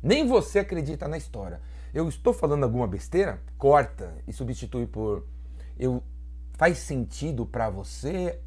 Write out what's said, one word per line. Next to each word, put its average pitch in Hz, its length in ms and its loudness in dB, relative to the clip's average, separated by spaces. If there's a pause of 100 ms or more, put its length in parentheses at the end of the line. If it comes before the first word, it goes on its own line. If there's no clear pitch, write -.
Nem 269 240 6
você 208 320 6
acredita 160 480 -2
na 160 100 -4
história. 95 440 -8 (320)
"Eu 160 160 2
estou - 240 2
falando 143 320 2
alguma 120 200 2
besteira?" 120 540 0 (180)
Corta 135 580 6 (120)
e - 60 -8
substitui 120 520 -4
por, 107 400 -2 (540)
"Eu, 127 240 0 (480)
faz 170 280 4
sentido 131 680 -4
pra 113 240 -2
você 160 760 -4